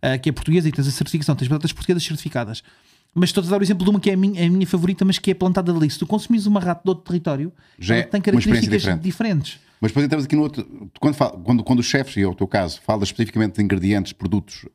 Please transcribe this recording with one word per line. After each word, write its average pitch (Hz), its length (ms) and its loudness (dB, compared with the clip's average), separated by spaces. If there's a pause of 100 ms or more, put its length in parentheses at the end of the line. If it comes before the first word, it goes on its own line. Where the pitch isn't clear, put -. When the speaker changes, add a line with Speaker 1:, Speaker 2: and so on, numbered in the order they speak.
Speaker 1:
ah, 131 160 0
que 131 120 -2
é - 20 0
portuguesa 160 380 2
e - 20 -2
tens 139 160 0
a 143 40 -2
certificação, 151 440 -2
tens 123 140 -2
batatas 151 240 -2
portuguesas 175 300 -2
certificadas. 123 600 -6 (520)
Mas 175 140 2
estou-te 190 180 0
a 180 40 0
dar 202 80 2
o 202 40 2
exemplo 185 200 0
de 202 80 4
uma 208 80 2
que 202 100 0
é 190 40 2
a 190 40 2
minha, 185 300 2
a - 20 4
minha 185 160 2
favorita, 185 400 0
mas 190 140 2
que - 100 -2
é 185 60 4
plantada 185 360 0
ali. 160 160 2
Se - 120 -4
tu - 80 -2
consumires 208 400 0
uma 208 120 4
rato 175 240 -2
de 185 60 0
outro 180 140 -2
território, 165 480 -4 (260)
Speaker 2:
Já 90 180 0
Speaker 1:
ela 117 100 2
Speaker 2:
é - 20 -16
Speaker 1:
tem 208 120 -2 (140)
Speaker 2:
uma 233 60 6
experiência 214 300 2
Speaker 1:
características 202 120 2
Speaker 2:
diferente. 92 220 -2
Speaker 1:
diferentes. 190 560 -2 (200)
Speaker 2:
Mas 110 120 0
depois 143 140 2
entramos 147 200 0
aqui 151 100 -2
no 151 80 4
outro, 120 460 -8 (100)
quando 151 140 2
fala, 123 300 -2
quando, 113 200 2
quando 123 160 2
o 120 40 2
chefe, 131 380 -2
e - 20 4
é 98 40 2
o 90 60 -2
teu 95 140 -2
caso, 92 340 -2
fala 104 220 -2
especificamente 107 540 -2
de 107 60 2
ingredientes, 98 500 0
produtos, - 600 -4